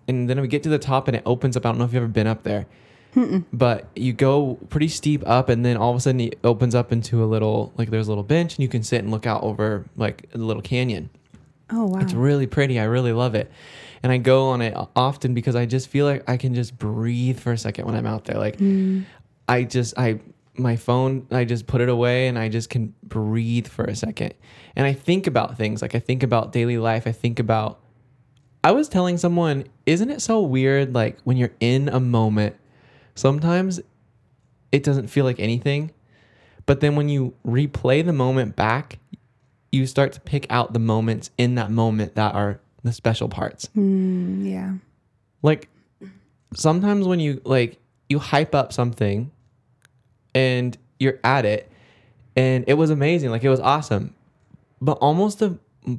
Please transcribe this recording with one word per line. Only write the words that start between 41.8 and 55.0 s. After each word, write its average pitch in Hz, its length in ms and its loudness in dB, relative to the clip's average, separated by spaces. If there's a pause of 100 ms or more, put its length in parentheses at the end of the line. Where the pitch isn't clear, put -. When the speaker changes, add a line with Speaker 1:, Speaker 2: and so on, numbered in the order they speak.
Speaker 1:
that 107 180 0
are 101 260 -2 (240)
the 120 100 -2
special 113 340 -2
parts. - 500 -10
Speaker 2:
Mm, 190 720 0
yeah. 185 240 -6 (680)
Speaker 1:
Like, 151 260 2 (840)
sometimes 190 520 0
when 180 140 0
you, 147 240 -2
like, 123 340 0 (300)
you 143 100 0
hype 147 380 0
up 135 160 0
something 117 580 -2 (1040)
and 127 440 0 (220)
you're 131 240 0
at 131 200 2
it 104 260 -2 (680)
and 131 280 2
it 139 100 4
was 156 160 4
amazing, 151 380 0
like, 113 140 -2
it 135 60 4
was 131 100 4
awesome. 135 560 0 (640)
But 139 200 0
almost 185 400 2